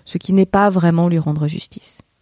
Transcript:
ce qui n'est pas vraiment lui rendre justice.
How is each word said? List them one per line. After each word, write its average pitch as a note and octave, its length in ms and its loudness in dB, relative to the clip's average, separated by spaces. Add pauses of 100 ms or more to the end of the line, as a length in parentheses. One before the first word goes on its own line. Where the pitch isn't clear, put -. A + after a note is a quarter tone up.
ce - 120 -10
qui - 140 -6
n'est F#3+ 140 4
pas G3+ 240 2
vraiment E3+ 400 2
lui E3 100 0
rendre D3+ 280 -2
justice. - 540 -14 (200)